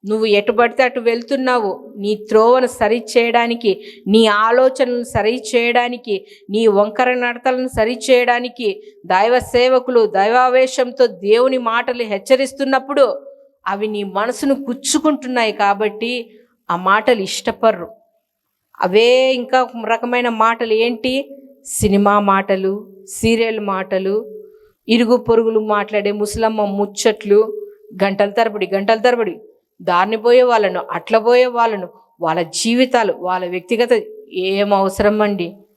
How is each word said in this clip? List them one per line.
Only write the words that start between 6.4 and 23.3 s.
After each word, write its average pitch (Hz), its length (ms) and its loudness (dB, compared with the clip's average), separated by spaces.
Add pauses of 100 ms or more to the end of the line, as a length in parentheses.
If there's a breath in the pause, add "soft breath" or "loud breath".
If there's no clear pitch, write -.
నీ 220 180 2
వంకర 214 460 2
నడతలను 247 540 -2
సరి 240 320 -2 (120)
చేయడానికి" 240 720 0 (220 loud breath)
దైవ 208 340 2
సేవకులు 247 680 2
దైవావేశంతో 247 1000 2
దేవుని 220 500 2
మాటలు 240 460 -2
హెచ్చరిస్తున్నప్పుడు 262 1160 0 (480)
అవి 202 200 -6
నీ 208 160 -6
మనసును 233 520 -2
గుచ్చుకుంటున్నాయి 254 960 -2
కాబట్టి 214 800 -2 (420 soft breath)
ఆ 175 40 -2
మాటలు 208 460 2
ఇష్టపడరు. 190 680 -2 (960)
అవే 247 520 2
ఇంకా 247 280 -2
ఒక 233 80 -4 (160)
రకమైన 240 440 -2
మాటలు 226 440 0
ఏంటి? 240 640 -2 (280)
సినిమా 202 540 2
మాటలు, 196 760 -2 (160)
సీరియల్ 226 500 0